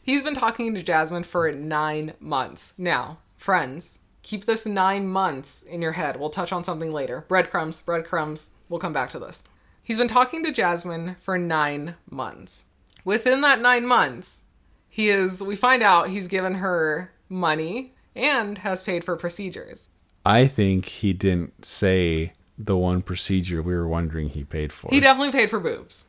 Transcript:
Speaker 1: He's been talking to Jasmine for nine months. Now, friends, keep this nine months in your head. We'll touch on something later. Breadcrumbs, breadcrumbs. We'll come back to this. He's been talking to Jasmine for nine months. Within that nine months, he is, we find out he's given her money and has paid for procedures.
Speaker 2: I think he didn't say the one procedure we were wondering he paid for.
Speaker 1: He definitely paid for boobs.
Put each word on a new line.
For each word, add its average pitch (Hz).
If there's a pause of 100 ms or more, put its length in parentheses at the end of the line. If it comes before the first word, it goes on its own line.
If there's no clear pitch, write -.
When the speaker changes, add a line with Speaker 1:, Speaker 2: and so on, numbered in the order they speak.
Speaker 1:
He's 269
been 294
talking 226
to 190
Jasmine 165
for 165
nine 151
months. 139
Now, 165 (200)
friends, 160 (240)
keep 202
this 220
nine 196
months 185
in 170
your 160
head. 151
We'll 147
touch 175
on 175
something 160
later. 135
Breadcrumbs, 170
breadcrumbs. 165 (180)
We'll 170
come 170
back 135
to 147
this. - (400)
He's 226
been 240
talking 254
to 311
Jasmine 175
for 185
nine 156 (140)
months. - (400)
Within 226
that 269
nine 240
months, 185 (460)
he 214
is, 190
we 196
find 247
out 185
he's 190
given 185
her 180 (180)
money 180 (220)
and 214
has 190
paid 175
for 175
procedures. 175 (360)
Speaker 2:
I 113
think 98
he -
didn't 90
say 85 (240)
the 104
one 90
procedure 90
we 90
were 85
wondering 80
he 71
paid 76
for. -
Speaker 1:
He 285
definitely 269
paid 233
for 214
boobs. -